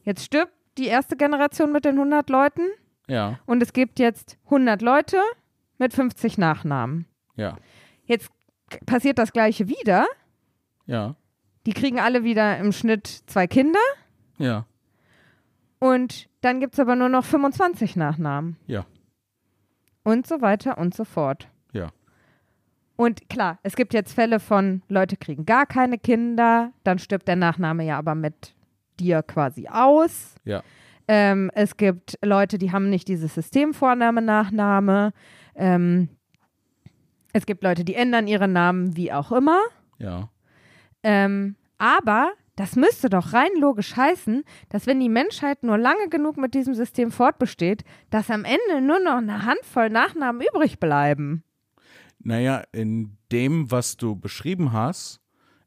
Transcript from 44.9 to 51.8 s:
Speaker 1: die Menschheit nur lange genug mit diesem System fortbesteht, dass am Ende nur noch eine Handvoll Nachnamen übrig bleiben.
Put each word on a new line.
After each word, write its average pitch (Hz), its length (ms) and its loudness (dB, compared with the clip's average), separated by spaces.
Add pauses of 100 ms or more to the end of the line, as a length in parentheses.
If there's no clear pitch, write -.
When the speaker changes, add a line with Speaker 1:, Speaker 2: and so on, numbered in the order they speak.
Speaker 1:
die 254 100 0
Menschheit 277 540 -2
nur 214 160 2
lange 320 300 2
genug 311 280 -2
mit 262 160 -4
diesem 269 220 -2
System 233 360 -2
fortbesteht, 220 720 0 (280)
dass 214 180 -2
am 214 160 -4
Ende 330 400 0
nur 311 140 2
noch 330 180 0
eine 208 280 -4
Handvoll 254 440 0
Nachnamen 247 540 -2 (100)
übrig 311 260 0
bleiben. 147 640 0 (800)